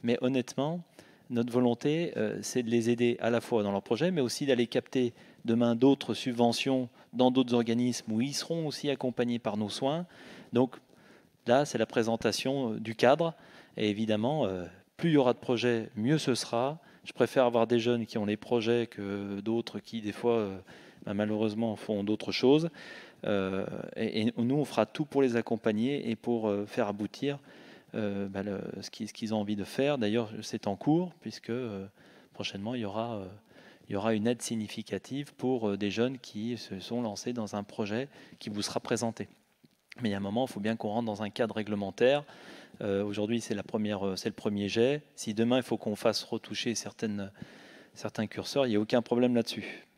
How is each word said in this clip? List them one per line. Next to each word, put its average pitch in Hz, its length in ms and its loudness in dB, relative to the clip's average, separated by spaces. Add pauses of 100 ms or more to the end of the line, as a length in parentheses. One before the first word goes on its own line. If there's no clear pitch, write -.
Mais 117 160 4
honnêtement, 135 600 0 (480)
notre 120 240 0
volonté, 135 640 2
euh, 107 260 -2
c'est 127 200 -2
de 113 80 -2
les 117 180 4
aider 120 320 4
à 113 100 2
la 117 100 2
fois 113 220 0
dans 101 100 0
leur 98 100 0
projet, 143 300 0
mais 165 80 0
aussi 127 260 0
d'aller 120 220 4
capter 123 440 0 (320)
demain 117 300 4
d'autres 131 400 4
subventions 120 760 0 (240)
dans 127 180 6
d'autres 127 220 4
organismes 120 600 2
où 113 100 0
ils 139 120 -2
seront 165 320 -4
aussi 143 220 -4
accompagnés 123 500 -2
par 104 200 -2
nos 107 100 0
soins. 151 380 -2 (480)
Donc 120 220 4 (680)
là, 135 200 6
c'est 123 120 -4
la 110 80 4
présentation, 117 840 0
euh, 107 80 -6
du 110 140 -6
cadre. 156 400 4 (420)
Et 110 140 0
évidemment, 110 560 0
euh, 92 180 -4 (320)
plus 170 140 2
il - 20 4
y 147 60 6
aura 123 160 6
de - 40 -6
projets, 117 580 0
mieux 127 220 2
ce 135 160 2
sera. 131 460 -2 (240)
Je - 80 -14
préfère 127 320 4
avoir 117 220 4
des 120 120 4
jeunes 117 280 2
qui - 120 -6
ont 104 60 0
les 104 140 0
projets 117 500 0
que 101 520 -6
d'autres 113 380 -2
qui, 113 220 -10
des 104 120 -6
fois, 117 260 2
euh, 98 200 -2 (460)
bah, 104 100 -4
malheureusement, 107 640 0
font 101 260 -2
d'autres 101 300 -2
choses. 156 380 6 (560)
Euh, 95 400 0 (300)
et, 107 260 -2
et 117 160 0
nous, 123 180 2
on 147 80 2
fera 110 220 2
tout - 180 -6
pour 143 160 0
les 123 160 4
accompagner 117 760 0
et 110 60 -2
pour, 113 320 0
euh, 101 160 0
faire 104 240 -2
aboutir, 107 500 -4 (560)
euh, 101 340 -2
bah, 98 140 -6
le, 98 180 -4 (200)
ce - 100 -12
qui, - 160 -10
ce - 60 -12
qu'ils 110 220 -6
ont 107 60 2
envie 104 160 -2
de 98 80 -4
faire. 139 340 0
D'ailleurs, 107 320 0 (100)
c'est - 260 -6
en 98 100 -2
cours, 165 440 2
puisque, - 300 -10
euh, 110 360 -6 (460)
prochainement, 104 420 -6
il 123 60 -4
y 110 40 -4
aura, 110 320 -4
euh, 95 100 -8 (600)
il - 40 -6
y 101 40 -2
aura 110 180 2
une 104 120 2
aide 120 160 0
significative 113 920 -6
pour, 120 360 0
euh, 101 60 0
des 101 140 0
jeunes 120 280 0
qui 113 400 -8
se 98 220 -10
sont 120 220 -6
lancés 110 300 -6
dans 107 240 -6
un 104 60 -4
projet 110 460 -4 (300)
qui - 120 -10
vous 104 120 -6
sera - 180 -4
présenté. 113 480 -4 (760)
Mais 113 60 0
il 101 40 0
y - 20 0
a 101 40 -4
un - 20 -4
moment, 104 260 -2
il - 40 -10
faut 107 100 -8
bien 110 160 0
qu'on 113 120 -6
rentre 113 180 -2
dans 107 160 -4
un 104 80 -4
cadre 117 240 -2
réglementaire. 107 680 2 (580)
Euh, 101 220 0
aujourd'hui, 104 360 -2
c'est 110 140 -6
la 98 80 -4
première, 104 440 -2
euh, 95 100 -2
c'est - 120 -4
le 104 60 -6
premier 101 340 -2
jet. 131 340 2 (140)
Si - 160 -6
demain, 117 260 4
il 123 40 2
faut 117 160 -2
qu'on 104 180 -4
fasse - 280 0
retoucher 110 500 -4
certaines, 101 560 -6 (640)
certains 107 320 -6
curseurs, 131 400 -2
il 120 40 0
n'y 104 60 4
a 104 40 6
aucun 113 220 2
problème 123 320 2
là-dessus. - 520 -2 (120)